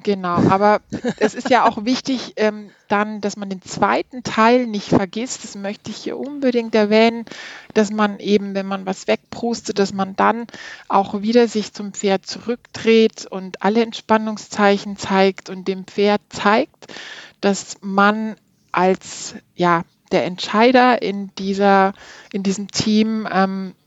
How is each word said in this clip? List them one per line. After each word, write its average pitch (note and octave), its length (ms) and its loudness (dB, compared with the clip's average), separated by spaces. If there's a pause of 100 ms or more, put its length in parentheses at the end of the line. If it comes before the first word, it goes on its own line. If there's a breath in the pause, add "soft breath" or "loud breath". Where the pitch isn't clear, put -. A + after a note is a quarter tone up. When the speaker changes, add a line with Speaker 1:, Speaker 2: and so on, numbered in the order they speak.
Speaker 1:
Genau, F#3 420 0
aber G3+ 360 4 (120)
Speaker 2:
<laughs> - 240 -6
Speaker 1:
es G#3+ 180 0
ist B3+ 160 -4
ja A3+ 180 4
auch A3 160 -4
wichtig, B3 520 -4
ähm, G#3+ 340 -2 (180)
dann, G#3+ 320 -2
dass G3+ 160 -6
man G3+ 140 -8
den F#3 100 -8
zweiten B3 640 -2
Teil A#3+ 440 4
nicht G#3 220 -6
vergisst. G#3+ 560 -2
Das G#3 120 -16
möchte G3+ 340 -10
ich G#3 80 -12
hier - 200 -8
unbedingt A#3+ 560 -2
erwähnen, A3 520 4 (480 loud breath)
dass G#3+ 160 2
man G#3 280 -2
eben, G3+ 360 0
wenn F#3+ 120 -4
man F#3+ 200 -8
was - 220 -8
wegprustet, A3 680 -4
dass G3 140 0
man F#3+ 240 -6
dann A3 300 2 (420 loud breath)
auch G3 320 0
wieder A3+ 280 4
sich G#3 260 -6
zum G3+ 180 -10
Pferd F#3+ 340 -2
zurückdreht A3+ 1000 0
und F#3+ 360 -12
alle A3 200 2
Entspannungszeichen G#3+ 1160 0
zeigt F#3+ 540 0
und F#3 180 -10
dem F#3+ 180 -4
Pferd G#3 440 0
zeigt, - 560 -2 (540 loud breath)
dass - 420 -2
man G#3 540 0 (360)
als, - 640 -2 (200)
ja, E3+ 280 2 (300)
der D#3 120 2
Entscheider A#3+ 800 2
in G3 340 -6
dieser, G3 580 2 (380 loud breath)
in G3+ 100 -4
diesem G3 280 -2
Team, G#3+ 600 0
ähm, F#3+ 440 -2 (120)